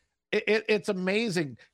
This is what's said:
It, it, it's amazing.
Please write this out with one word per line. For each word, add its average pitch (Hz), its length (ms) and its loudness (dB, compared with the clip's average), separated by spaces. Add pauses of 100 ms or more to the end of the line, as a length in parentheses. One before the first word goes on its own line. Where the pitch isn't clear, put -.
(320)
It, 214 160 0
it, 220 200 2
it's 214 200 0
amazing. 185 720 -2 (160)